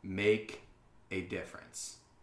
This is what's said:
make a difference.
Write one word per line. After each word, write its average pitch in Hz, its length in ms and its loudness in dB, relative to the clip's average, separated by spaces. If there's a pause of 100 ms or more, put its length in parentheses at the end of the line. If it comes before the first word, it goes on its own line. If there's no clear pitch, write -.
make 101 580 4 (500)
a 95 120 0
difference. - 720 -8 (260)